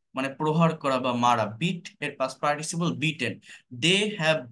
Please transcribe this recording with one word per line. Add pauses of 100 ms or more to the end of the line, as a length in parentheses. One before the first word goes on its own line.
(160)
মানে
প্রহার
করা
বা
মারা।
বিট (100)
এর
পাস্ট
পার্টিসিপল
বিটেন। (340)
They
have (100)